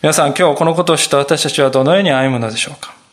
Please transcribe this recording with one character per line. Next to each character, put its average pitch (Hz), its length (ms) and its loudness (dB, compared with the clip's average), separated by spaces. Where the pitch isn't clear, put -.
皆 151 100 2
さ 156 120 2
ん、 143 120 -2
今 170 160 2
日 - 20 -2
こ 165 80 0
の 165 120 0
こ 175 80 0
と 165 100 2
を 151 40 0
知 - 100 -2
っ - 20 -6
た 143 80 2
私 143 240 0
た 151 80 -2
ち - 140 -6
は 131 80 2
ど 131 120 2
の 156 120 2
よ 196 60 2
う - 20 -2
に 175 80 0
歩 135 220 0
む 120 60 -2
の 113 120 -4
で 110 60 -8
し - 100 -6
ょ 143 100 -14
う - 20 -20
か？ - 140 -16